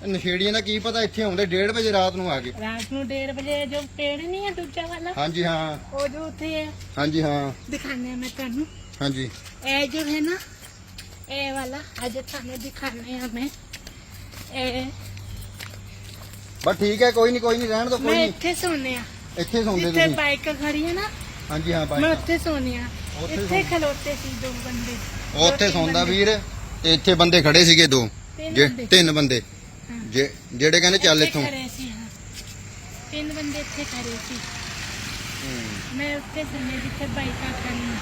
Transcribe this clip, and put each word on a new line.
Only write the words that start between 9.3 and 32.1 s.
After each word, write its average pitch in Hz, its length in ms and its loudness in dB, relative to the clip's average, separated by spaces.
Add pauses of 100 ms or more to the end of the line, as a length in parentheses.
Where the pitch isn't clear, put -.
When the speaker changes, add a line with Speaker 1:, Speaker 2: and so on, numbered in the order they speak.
Speaker 2:
ਇਹ 277 220 0
ਜੋ 302 100 -4
ਹੈ 302 220 -2
ਨਾ, 339 180 0 (960)
ਇਹ 277 180 -4
ਵਾਲਾ 269 260 -6 (280)
ਅੱਜ 247 120 -4
ਤੁਹਾਨੂੰ 254 420 -10
ਦਿਖਾਉਂਦੇ 247 580 -8
ਹਾਂ 247 160 -6
ਮੈਂ। 254 140 -2 (1040)
ਇਹ 254 340 -4 (1800)
Speaker 1:
ਬਸ 180 120 2
ਠੀਕ 208 260 4
ਹੈ, 247 80 8
ਕੋਈ 233 200 6
ਨਹੀਂ, 247 100 0
ਕੋਈ 233 180 2
ਨਹੀਂ, 240 100 -2
ਰਹਿਣ 220 200 0
ਦਿਓ, 247 100 0
ਕੋਈ 269 80 -2
Speaker 2:
ਮੈਂ 320 80 4
Speaker 1:
ਨਹੀਂ। 330 140 4
Speaker 2:
ਇੱਥੇ 339 260 -2
ਸੌਂਦੇ 277 420 -2
ਆ। 240 60 -6 (360)
Speaker 1:
ਇੱਥੇ 226 260 0
ਸੌਂਦੇ 190 200 2
Speaker 2:
ਜਿੱਥੇ 175 160 4
Speaker 1:
ਤੁਸੀਂ? 330 160 6
Speaker 2:
ਬਾਈਕ 285 280 0
ਖੜੀ 302 420 -2
ਹੈ 339 60 -2
ਨਾ, 403 180 -2 (400)
Speaker 1:
ਹਾਂਜੀ 156 220 -2
ਹਾਂ, 220 140 2
ਬਾਈਕ। 277 160 2
Speaker 2:
ਮੈਂ 320 80 4
ਉੱਥੇ 330 280 0
ਸੌਂਦੀ 269 380 -2
ਆ। 240 80 -6 (320)
Speaker 1:
ਉੱਥੇ 170 180 -4
Speaker 2:
ਇੱਥੇ 202 120 -2
Speaker 1:
ਸੌਂਦੇ। 370 160 2
Speaker 2:
ਖਲੋਤੇ 294 520 0
ਸੀ 269 140 -6 (140)
ਦੋ 254 120 -6 (100)
ਬੰਦੇ। 240 320 -4 (380)
Speaker 1:
ਉਹ 143 60 0
ਉੱਥੇ 170 100 10
Speaker 2:
ਦੋ 185 60 2
ਤਿੰਨ 196 160 4
Speaker 1:
ਸੌਂਦਾ 165 320 4
Speaker 2:
ਬੰਦੇ। 180 120 2
Speaker 1:
ਵੀਰ, 202 240 4 (420)
ਤੇ 165 120 6
ਇੱਥੇ 180 200 6
ਬੰਦੇ 170 280 8
ਖੜੇ 156 220 10
ਸੀਗੇ 165 220 10
ਦੋ। 127 240 4 (260)
Speaker 2:
ਤਿੰਨ - 180 -6
Speaker 1:
ਜੇ 139 140 10
Speaker 2:
ਬੰਦੇ। 233 180 -2
Speaker 1:
ਤਿੰਨ 175 260 8
ਬੰਦੇ। 131 300 4 (480)
Speaker 2:
ਹਾਂ। 233 80 -10
Speaker 1:
ਜੇ, 135 360 0 (200)
ਜਿਹੜੇ 156 260 6
ਕਹਿੰਦੇ 180 180 6
ਚੱਲ 156 240 8
Speaker 2:
ਇੱਥੇ - 60 6
Speaker 1:
ਇੱਥੋਂ। - 180 0
Speaker 2:
ਖੜੇ 254 300 -4
ਸੀ, 254 140 -8
ਹਾਂ। 226 160 -10 (1040)